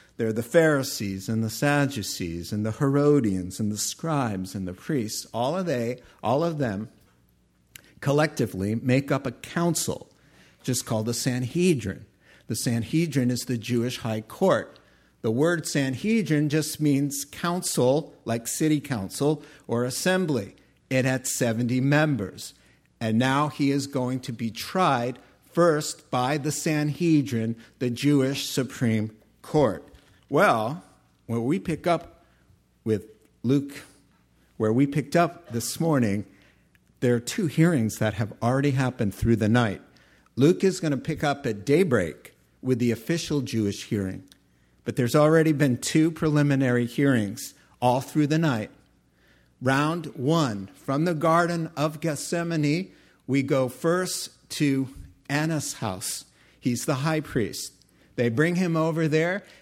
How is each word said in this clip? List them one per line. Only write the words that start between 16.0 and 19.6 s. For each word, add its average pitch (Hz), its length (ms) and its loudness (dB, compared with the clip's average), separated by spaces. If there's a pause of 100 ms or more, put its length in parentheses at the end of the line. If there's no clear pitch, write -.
just 156 300 -2
means 143 460 0
council, 160 880 0 (120)
like 117 220 -4
city 151 320 0
council 139 640 -2 (240)